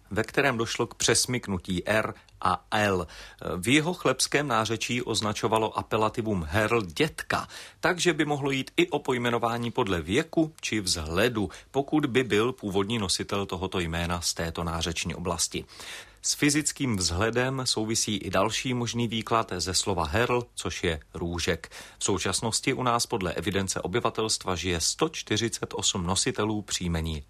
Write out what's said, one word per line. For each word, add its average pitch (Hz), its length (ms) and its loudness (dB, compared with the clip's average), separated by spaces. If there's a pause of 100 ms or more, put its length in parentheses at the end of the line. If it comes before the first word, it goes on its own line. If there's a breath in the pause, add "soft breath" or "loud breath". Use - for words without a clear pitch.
(120)
ve 104 120 0
kterém 139 340 2
došlo 117 300 0
k - 60 -16
přesmyknutí 101 920 0
R 107 260 0 (280 soft breath)
a - 300 2
L. 101 360 2 (500 loud breath)
V 92 100 -2
jeho 151 260 4
chlebském 147 540 2
nářečí 113 540 0
označovalo 107 760 0
apelativum 107 720 0
Herl 110 320 2
dětka, - 640 -2 (320 loud breath)
takže 170 340 4
by 151 120 2
mohlo 143 260 0
jít 135 260 -2
i 170 120 4
o 147 100 0
pojmenování 120 720 0
podle 98 300 2
věku 156 600 2
či 107 200 -2
vzhledu, 90 680 0 (220 loud breath)
pokud 147 340 2
by 127 180 2
byl 110 300 2
původní 101 460 0
nositel 101 460 -2
tohoto 92 340 -4
jména 85 420 -2
z - 120 -2
této 85 300 -4
nářeční 82 520 -2
oblasti. - 500 -2 (560 loud breath)
S - 120 -2
fyzickým 143 640 2
vzhledem 113 680 0
souvisí 110 520 0
i - 120 -6
další 107 440 2
možný 120 340 0
výklad 113 500 0
ze 90 160 -2
slova 90 320 2
Herl, 117 500 2
což - 280 -6
je 82 160 0 (140)
růžek. 85 580 -2 (280 loud breath)
V - 40 -4
současnosti 107 680 0
u 120 100 -2
nás 120 220 2
podle 98 280 -2
evidence 95 480 -2
obyvatelstva 110 720 0
žije 85 260 -2
sto - 280 0
čtyřicet - 640 -2
osm - 300 0
nositelů 107 580 0
příjmení 80 680 -2